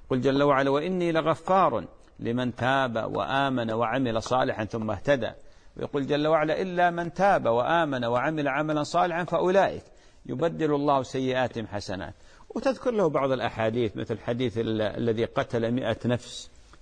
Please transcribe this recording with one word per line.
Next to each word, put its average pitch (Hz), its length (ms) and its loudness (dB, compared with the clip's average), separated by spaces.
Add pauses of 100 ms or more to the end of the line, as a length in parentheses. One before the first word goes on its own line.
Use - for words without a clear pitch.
(100)
قل 131 100 0
جل 135 220 2
وعلا: 139 280 4
"وإني 170 420 0
لغفار 160 720 2 (360)
لمن 120 340 -2
تاب 117 600 0
وآمن 120 560 0
وعمل 113 520 0
صالحا 123 420 0
ثم 110 260 -4
اهتدى". 117 400 0 (460)
ويقول 139 300 -4
جل 147 200 0
وعلا: 156 360 2
"إلا 175 280 2
من 170 220 -6
تاب 180 340 2
وآمن 131 580 2
وعمل 139 440 0
عملا 151 340 -2
صالحا 170 420 0
فأولئك 170 580 2 (440)
يبدل 156 480 0
الله 143 280 2
سيئاتهم 127 640 -2
حسنات". 95 480 -8 (360)
وتذكر 262 400 -2
له 202 180 2
بعض 139 240 0
الأحاديث، 113 640 -2
مثل 113 220 -4
حديث 120 400 -2
ال-، 113 220 0
الذي 113 440 0
قتل 113 460 -2
مئة 117 340 -2
نفس - 460 -4 (320)